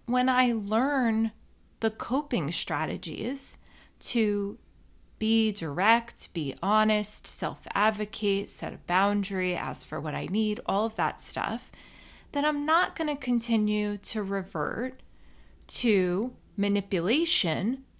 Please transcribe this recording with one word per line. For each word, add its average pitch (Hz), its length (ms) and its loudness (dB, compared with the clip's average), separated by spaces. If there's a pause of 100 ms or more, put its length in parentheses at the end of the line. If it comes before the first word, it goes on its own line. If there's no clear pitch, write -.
when 254 220 2
I 254 240 4
learn 226 800 2 (480)
the 220 100 2
coping 220 600 -2
strategies 175 1080 -4 (440)
to 208 580 0 (600)
be 220 340 4
direct, 202 800 0
be 147 300 -4
honest, 214 640 2
self-advocate, 202 1200 -2
set 156 240 -6
a 151 120 -14
boundary, 196 680 2
ask - 320 -6
for 156 140 -6
what 147 140 -4
I 147 120 -4
need, 208 400 0
all 196 180 0
of 226 120 -6
that - 240 -2
stuff, - 500 -4 (640)
then 285 120 0
I'm 294 200 0
not 339 300 2
gonna 302 220 -2
continue 214 840 2
to 214 240 -4
revert 196 800 -4 (680)
to 202 640 2 (220)
manipulation 202 1300 0 (160)